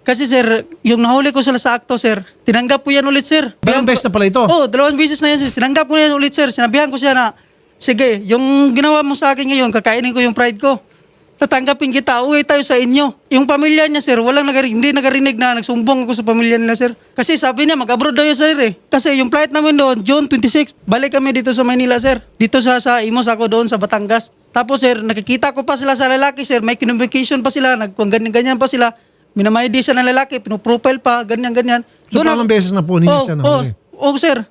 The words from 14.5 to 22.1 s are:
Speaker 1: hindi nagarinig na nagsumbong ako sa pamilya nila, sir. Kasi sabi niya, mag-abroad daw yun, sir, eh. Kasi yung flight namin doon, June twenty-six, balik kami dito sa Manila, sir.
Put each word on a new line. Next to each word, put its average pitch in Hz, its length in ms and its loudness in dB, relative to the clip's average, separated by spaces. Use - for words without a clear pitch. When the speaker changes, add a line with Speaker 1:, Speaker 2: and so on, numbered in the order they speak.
Speaker 1:
hindi 240 220 0
nagarinig 269 420 0
na 240 220 -2
nagsumbong 240 480 -2
ako 240 80 -4
sa 226 100 -4
pamilya 233 320 0
nila, 233 180 -2
sir. 240 200 -2
Kasi 311 240 -2
sabi 269 300 0
niya, 320 100 2
mag-abroad 247 380 -2
daw 277 100 2
yun, 302 140 2
sir, 302 180 2
eh. 233 220 -2
Kasi 277 300 0
yung 262 100 0
flight 294 240 0
namin 302 220 0
doon, 269 260 2
June 277 260 0
twenty-six, 269 460 0
balik 247 260 0
kami 269 220 0
dito 240 160 -2
sa 247 120 0
Manila, 247 360 0
sir. 240 240 0